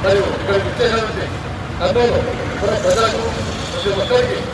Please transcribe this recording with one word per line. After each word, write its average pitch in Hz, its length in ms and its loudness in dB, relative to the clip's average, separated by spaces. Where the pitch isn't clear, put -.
మరియు 196 200 4
ఇక్కడ 196 160 0
వచ్చేసినటువంటి 220 580 0
కర్నూలు 233 400 4
పుర - 120 2
ప్రజలకు 226 380 2
ప్రతి - 180 -2
ఒక్కరికి - 360 2